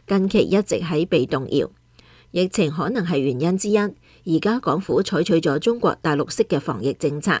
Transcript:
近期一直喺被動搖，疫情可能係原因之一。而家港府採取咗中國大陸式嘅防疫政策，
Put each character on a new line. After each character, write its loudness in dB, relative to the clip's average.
近 0
期 4
一 2
直 -2
喺 -2
被 2
動 -4
搖， 0
疫 0
情 0
可 -4
能 -2
係 0
原 0
因 2
之 -4
一。 4
而 2
家 2
港 -2
府 0
採 0
取 0
咗 2
中 0
國 0
大 0
陸 -2
式 2
嘅 0
防 -4
疫 0
政 -4
策， -2